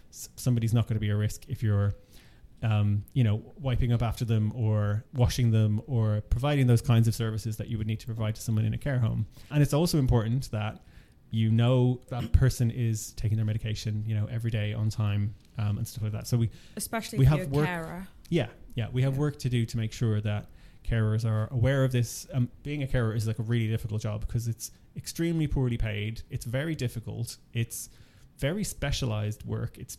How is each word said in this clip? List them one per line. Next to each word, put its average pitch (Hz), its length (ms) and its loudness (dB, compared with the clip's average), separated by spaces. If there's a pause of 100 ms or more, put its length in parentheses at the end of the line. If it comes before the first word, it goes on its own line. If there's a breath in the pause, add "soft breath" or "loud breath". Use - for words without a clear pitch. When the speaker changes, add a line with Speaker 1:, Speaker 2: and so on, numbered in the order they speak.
(100)
Speaker 1:
S-, - 260 -16
somebody's 113 360 0
not 110 160 4
gonna 107 100 -2
be 104 120 -2
a 104 60 0
risk 104 320 -2
if - 140 -8
you're, 101 320 2 (720 loud breath)
um, 104 480 2
you 135 120 4
know, 107 180 2 (140)
wiping 123 360 0
up 117 100 2
after 117 220 -2
them 110 300 2
or 107 500 0 (100)
washing 120 380 2
them 110 340 4
or 107 360 0
providing 131 440 2
those 120 160 6
kinds 113 260 6
of 110 60 2
services 110 420 -4
that 110 120 -8
you 113 100 -4
would 107 80 -6
need 110 140 -4
to - 60 -18
provide 110 280 -4
to - 60 -14
someone 110 240 0
in 110 100 0
a 120 40 -4
care 135 200 -2
home. 117 280 0 (240 loud breath)
And 147 120 4
it's 139 100 2
also 165 260 2
important 123 520 2
that 107 320 -6 (480 loud breath)
you 110 200 2
know 123 500 4 (100)
that - 220 -6
person 123 380 4
is 113 420 -2
taking 107 240 0
their 110 100 0
medication, 107 600 -4
you 110 80 -2
know, 104 120 0
every 113 240 -4
day 104 240 -2
on 110 160 0
time, 104 440 0 (240)
um, 104 200 0
and 117 80 -6
stuff - 180 -8
like 107 80 -2
that. 113 140 -8
So 123 100 2
we, 113 140 2 (260 loud breath)
Speaker 2:
Especially - 420 -6
Speaker 1:
we 135 60 6
Speaker 2:
if 135 60 8
Speaker 1:
have - 80 4
Speaker 2:
you're 185 100 -6
a - 20 -8
Speaker 1:
work 143 160 2
Speaker 2:
carer. 175 420 -6 (200)
Speaker 1:
Yeah, 151 200 0 (260)
yeah. 110 180 -4
We 127 100 0
have 135 120 0
Speaker 2:
Yeah. 135 60 -2
Speaker 1:
work 147 200 -2
to - 80 -2
do 120 180 2
to 117 100 -6
make 110 160 -4
sure 107 280 0
that 104 300 -4 (340 loud breath)
carers 110 440 2
are 110 240 0
aware 131 320 4
of 127 60 2
this. 120 420 -2
Um, 123 160 2 (140)
being 147 200 -6
a 135 40 -2
carer 117 280 0
is, 110 120 -2
like, 113 120 -4
a 120 40 -2
really 113 260 0
difficult 110 340 -4
job 107 260 -4
'cause 117 180 -4
it's - 260 -6 (240 soft breath)
extremely 165 500 -2
poorly 127 320 0
paid. 107 500 -4
It's - 160 -8
very 139 300 -4
difficult. 117 640 -6 (140)
It's - 360 -6 (500 loud breath)
very 175 260 -2
specialized 107 800 -4
work. 117 340 -6
It's - 200 -14